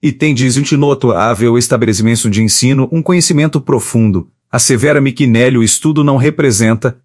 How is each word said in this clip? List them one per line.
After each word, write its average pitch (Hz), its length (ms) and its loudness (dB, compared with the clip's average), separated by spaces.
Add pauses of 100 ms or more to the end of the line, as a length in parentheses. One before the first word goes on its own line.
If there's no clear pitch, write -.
e 147 100 0
tem, 151 220 -2
diz 123 220 0
um 143 220 -2
notável 117 800 0
estabelecimento 113 720 0
de 101 120 0
ensino, 131 480 0
um 165 120 -2
conhecimento 156 580 0
profundo, 110 680 -2 (200)
assevera-me 135 640 0
que 139 140 -2
nele 123 320 2
o 117 40 2
estudo 151 400 0
não 143 140 2
representa 120 880 0